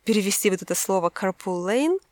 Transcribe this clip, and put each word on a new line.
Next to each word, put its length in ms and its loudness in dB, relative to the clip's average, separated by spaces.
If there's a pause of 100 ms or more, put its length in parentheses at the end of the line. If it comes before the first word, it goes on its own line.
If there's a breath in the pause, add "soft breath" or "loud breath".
перевести 460 2
вот 120 0
это 140 -6
слово 340 0
"carpool 560 -4
lane". 340 2 (120)